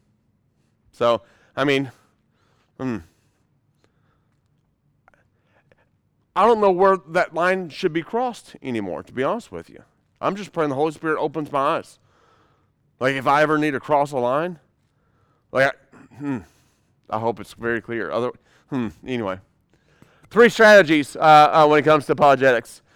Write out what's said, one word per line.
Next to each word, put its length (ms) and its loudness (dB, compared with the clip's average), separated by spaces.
so, 320 -2
I 80 -4
mean, 280 -2
hmm. 200 -8
I 120 2
don't 140 4
know 100 4
where 280 2
that 240 -2
line 360 -2
should 240 -6
be 100 -6
crossed 580 -8
anymore, 440 -8
to 80 -20
be 100 -8
honest 300 -8
with 180 -16
you. 120 -20
I'm 160 -4
just 160 -16
praying 180 -4
the 60 -6
Holy 160 -4
Spirit 260 -6
opens 320 -8
my 280 -2
eyes. 200 -16
Like, 160 -4
if 120 -6
I 160 2
ever 140 0
need 140 -2
to 100 -6
cross 320 -2
a 60 -6
line, 400 -4
like, 200 0
I, 440 -20
hmm, 220 -8
I 100 -6
hope 220 -6
it's 140 -20
very 260 -6
clear. 300 -10
Other, 200 -4
hmm, 200 -8
anyway. 320 -8
Three 200 4
strategies, 680 4
uh, 40 -12
uh, 460 6
when 120 4
it 40 2
comes 240 2
to 60 -4
apologetics. 720 0